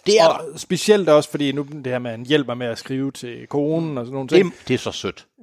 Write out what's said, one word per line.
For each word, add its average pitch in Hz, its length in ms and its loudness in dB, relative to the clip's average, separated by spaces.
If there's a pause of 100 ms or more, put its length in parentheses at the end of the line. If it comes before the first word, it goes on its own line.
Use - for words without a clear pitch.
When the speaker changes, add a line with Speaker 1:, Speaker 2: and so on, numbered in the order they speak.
Speaker 1:
Det 208 160 6
er 220 60 8
Speaker 2:
Og 165 240 0
Speaker 1:
der. 156 60 -16
Speaker 2:
specielt 185 520 2
også, 151 220 6
fordi 143 200 -2
nu 143 120 -4
det 139 240 -12
her 127 120 -4
med, 123 120 -6
at 113 60 -8
han 123 80 -12
hjælper 131 280 2
med 123 140 -6
at 113 100 -4
skrive 135 340 -6
til 120 360 -14
konen 151 500 -2
og 117 80 -6
sådan 127 80 -12
nogle 135 160 -8
ting. 175 220 4
Speaker 1:
Det, - 160 -16
det 127 60 0
er 123 40 4
så 107 140 -8
sødt. - 360 -8 (160)